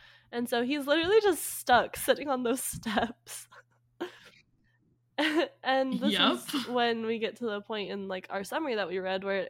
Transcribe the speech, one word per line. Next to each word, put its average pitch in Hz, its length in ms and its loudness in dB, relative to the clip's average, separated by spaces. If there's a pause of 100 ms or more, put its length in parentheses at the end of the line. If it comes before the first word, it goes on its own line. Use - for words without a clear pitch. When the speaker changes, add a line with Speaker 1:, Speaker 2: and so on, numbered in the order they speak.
(320)
Speaker 1:
And 240 160 -4
so 240 140 0
he's 269 240 -2
literally 330 360 6
just 381 200 4 (160)
stuck 226 380 4
sitting 277 320 0
on 254 160 0
those 240 180 0
<laughs> - 140 -6
steps. - 720 -4 (1700)
<laughs> 311 440 0
And 262 380 2
this 247 120 2
Speaker 2:
Yep. 190 200 4 (220)
Speaker 1:
is 247 140 -2
when 233 360 0
we 226 140 -2
get 220 180 -4
to 247 80 -8
the 208 160 -4
point 208 300 -6
in, 196 180 -6
like, 185 220 -8
our 196 140 -4
summary 277 320 -4
that 196 120 -2
we 180 100 -4
read 185 260 -2
where 196 260 -2